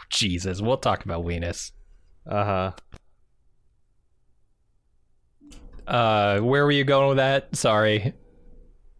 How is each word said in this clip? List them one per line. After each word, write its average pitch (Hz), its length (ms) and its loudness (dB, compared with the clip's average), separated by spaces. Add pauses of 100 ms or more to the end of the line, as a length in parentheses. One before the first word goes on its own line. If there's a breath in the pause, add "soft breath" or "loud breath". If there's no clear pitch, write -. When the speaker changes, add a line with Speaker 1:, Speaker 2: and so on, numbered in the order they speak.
Speaker 1:
Jesus. 92 540 -2
We'll 123 160 2
talk 107 260 0
about 87 180 -4
Weenus. 85 500 -6 (540)
Speaker 2:
Uh-huh. 98 460 -2 (3250)
Speaker 1:
Uh, 107 540 2
where 135 240 2
were 147 80 2
you 143 120 2
going 139 240 2
with 135 100 2
that? 135 360 0
Sorry. 107 600 2 (840)